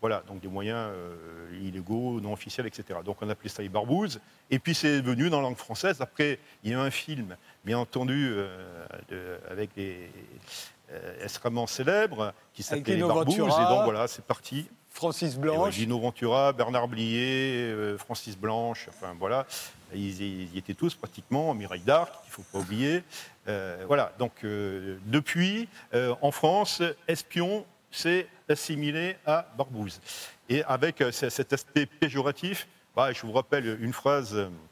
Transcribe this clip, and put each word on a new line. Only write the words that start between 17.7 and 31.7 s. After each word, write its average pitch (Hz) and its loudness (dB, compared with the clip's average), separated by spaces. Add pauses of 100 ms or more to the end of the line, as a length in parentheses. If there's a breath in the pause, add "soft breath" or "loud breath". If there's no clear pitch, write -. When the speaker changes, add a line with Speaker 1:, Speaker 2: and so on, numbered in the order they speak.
Speaker 1:
Francis 110 -8
Blanche, 110 -4
enfin 90 -10
voilà, 117 0 (480 loud breath)
ils, 98 -4
ils 92 -6
y 95 -4
étaient 95 -6
tous 165 -2
pratiquement, 135 -2
Mireille 95 -6
d'Arc, 151 4 (120)
qu'il - -18
faut 98 -14
pas 98 -4
oublier. 127 0 (420 loud breath)
Euh, 95 -6
voilà, 117 2
donc, 120 -2 (100)
euh, 98 -4
depuis, 175 2 (260 loud breath)
euh, 123 4
en 143 4
France, 180 4 (240)
espion, 175 0 (280)
c'est 175 2 (220)
assimilé 151 0 (100)
à 160 2 (100)
barbouze. 117 -4 (480 loud breath)
Et 143 4
avec, 135 2
euh, 123 4
c-, 127 0
cet - -2
aspect 139 2